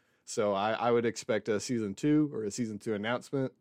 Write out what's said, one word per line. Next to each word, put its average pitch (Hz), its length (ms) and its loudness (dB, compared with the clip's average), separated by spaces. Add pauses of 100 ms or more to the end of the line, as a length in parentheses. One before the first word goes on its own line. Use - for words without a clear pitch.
(240)
So 104 280 0
I, 101 200 2
I 120 200 0
would 120 120 4
expect 110 440 -2
a 104 120 2
season 110 340 -2
two 151 380 2
or 110 120 -4
a 104 60 -2
season 110 280 -4
two 110 160 -4
announcement 123 680 -2